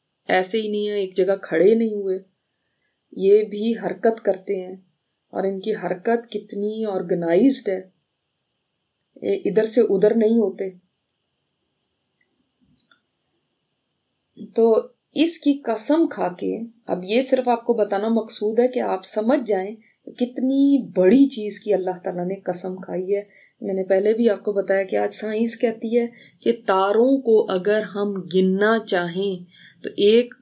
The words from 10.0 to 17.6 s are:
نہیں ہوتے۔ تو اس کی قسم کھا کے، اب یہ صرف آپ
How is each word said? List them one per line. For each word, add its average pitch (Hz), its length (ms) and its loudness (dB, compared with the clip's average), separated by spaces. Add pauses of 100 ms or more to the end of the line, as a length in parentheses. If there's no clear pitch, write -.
نہیں 226 220 4
ہوتے۔ 202 320 -2 (3750)
تو 226 420 2 (260)
اس 330 260 0
کی 285 140 2
قسم 285 540 0
کھا 180 200 -4 (120)
کے، 190 200 -4 (260)
اب 180 180 -6
یہ 214 180 0
صرف 254 260 0
آپ 233 180 0